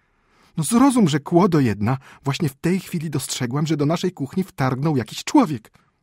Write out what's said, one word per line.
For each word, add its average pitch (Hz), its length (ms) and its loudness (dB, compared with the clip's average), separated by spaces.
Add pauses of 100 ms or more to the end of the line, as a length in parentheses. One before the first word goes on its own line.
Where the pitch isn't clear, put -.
(560)
No 165 80 -2
zrozum, 240 440 4
że 143 120 0
kłodo 170 400 2
jedna, 110 380 0 (260)
właśnie 139 240 -2
w 135 60 -6
tej 180 260 -2
chwili 170 300 -8
dostrzegłam, 139 560 -4
że 156 100 0
do 143 100 0
naszej 175 260 -2
kuchni 180 320 -6
wtargnął 139 520 -2
jakiś - 280 -6
człowiek. 160 480 0 (300)